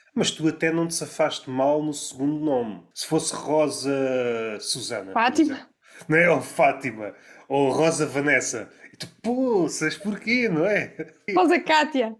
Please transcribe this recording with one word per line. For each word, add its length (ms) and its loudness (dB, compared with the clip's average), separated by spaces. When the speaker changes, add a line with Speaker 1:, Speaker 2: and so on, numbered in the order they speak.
Speaker 1:
Mas 160 0
tu 160 -2
até 240 0
não 160 0
te 60 -6
safaste 560 -4
mal 340 2
no 100 -4
segundo 500 -4
nome. 400 -2
Se 140 -8
fosse 260 -2
Rosa 580 0
Susana, 460 -6
por 60 -12
Speaker 2:
Fátima. 400 2
Speaker 1:
exemplo. 200 -14
Não 100 4
é? 120 6
Ou 120 4
Fátima. 720 0
Ou 240 2
Rosa 340 2
Vanessa. 640 0
E 40 -20
tu, 100 -12
poças, 720 0
porquê, 520 -2
não 160 2
é? 480 -2
Speaker 2:
Rosa 240 6
Cátia. 600 2